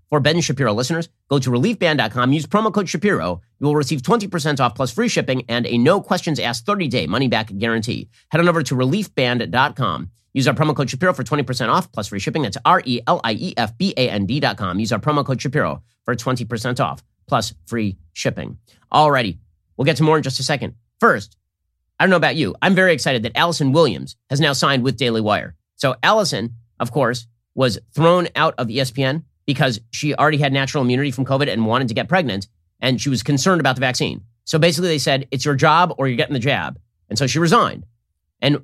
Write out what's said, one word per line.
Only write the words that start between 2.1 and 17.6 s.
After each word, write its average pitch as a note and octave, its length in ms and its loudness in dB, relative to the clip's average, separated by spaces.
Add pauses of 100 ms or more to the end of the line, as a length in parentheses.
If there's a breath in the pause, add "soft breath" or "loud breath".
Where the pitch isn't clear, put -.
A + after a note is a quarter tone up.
Use D3+ 140 -2
promo A3 260 2
code G#3 160 -2
Shapiro. A2+ 520 -2 (180)
You C3+ 80 0
will D3 80 2
receive D3 260 -2
twenty G#3 260 0
percent D3 320 -2
off B2 140 0
plus C3 180 -4
free A#3+ 160 -2
shipping C3 400 -2
and A#2 200 -2
a A#2+ 100 0
no E3 240 4
questions E3+ 380 -2
asked A#2 260 -4
thirty-day C#3 400 -2
money-back A2 540 -2
guarantee. A2+ 500 -4 (220 soft breath)
Head E3 100 6
on F3 80 6
over E3 140 2
to C3 120 -2
relief C3 380 0
band A#2+ 380 0
dot C3+ 240 2
com. F2+ 340 -4 (240)
Use C3 140 0
our D3 80 2
promo D3+ 200 0
code C#3 140 -2
Shapiro F3+ 240 0
for - 100 -8
twenty D3 200 -2
percent B2+ 260 -4
off F3 220 0
plus G#2 160 -8
free G#2 100 -10
shipping. C3+ 240 -4
That's G2+ 240 -4
R F3 180 4
E A#2+ 220 -4
L D#3+ 180 0
I A2+ 100 -2
E F3 220 -6
F A#2 220 -4
B F#3+ 180 -2
A B2+ 140 0
N G2+ 160 -2
D A#2+ 140 -2
dot A#2 180 -2
com. F#2 220 -4
Use A2 120 -2
our A2+ 60 0
promo D3 260 0
code C3 160 -4
Shapiro G#2 440 -4 (220)
for B2 100 -2
twenty B2 300 -4
percent A#2+ 340 -4
off F2 240 -4 (240)
plus A#2+ 260 -2 (140)